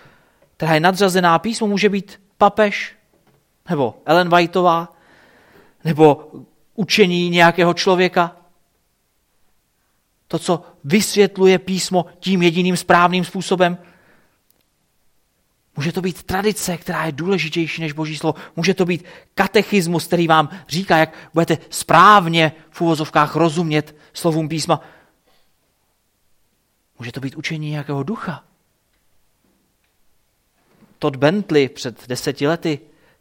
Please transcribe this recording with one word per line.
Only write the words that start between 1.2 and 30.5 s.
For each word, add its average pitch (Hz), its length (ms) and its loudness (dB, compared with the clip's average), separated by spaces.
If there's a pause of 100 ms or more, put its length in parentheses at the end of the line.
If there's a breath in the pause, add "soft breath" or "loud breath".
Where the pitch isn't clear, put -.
písmu, 220 280 -6
může 202 220 0
být 190 340 -8 (160)
papež, 202 580 0 (720)
nebo 135 340 -2
Ellen 170 240 2
Whiteová, 175 680 0 (880 soft breath)
nebo 151 480 2 (420)
učení 175 560 0
nějakého 170 440 4
člověka. 180 600 0 (1900)
To, 165 100 -6
co 165 260 -4 (200 loud breath)
vysvětluje 190 760 2
písmo 180 480 -4 (140)
tím 185 220 0
jediným 175 340 2
správným 175 480 2
způsobem. 175 540 -2 (2000 soft breath)
Může 156 160 -4
to 180 100 -6
být 180 200 -6
tradice, 190 540 -4
která 160 280 -8
je 160 80 -6
důležitější 160 720 -4
než 156 100 -6
Boží 156 240 -8
slovo. 160 220 -4 (180 loud breath)
Může 170 180 0
to 185 100 0
být 175 200 -4 (300 loud breath)
katechismus, 190 720 -2
který 170 220 0
vám 160 200 2 (200 loud breath)
říká, 175 300 0
jak 160 160 0 (200 loud breath)
budete 165 240 0 (120)
správně, 165 840 4 (180 soft breath)
v - 100 -10
uvozovkách, 156 540 0
rozumět 156 640 -2 (160 soft breath)
slovům 160 360 -2
písma. 156 320 -4 (2250 soft breath)
Může 120 140 -14
to 143 80 -12
být 131 160 -10
učení 151 340 -8
nějakého 147 320 -6
ducha. 170 420 -10 (2500)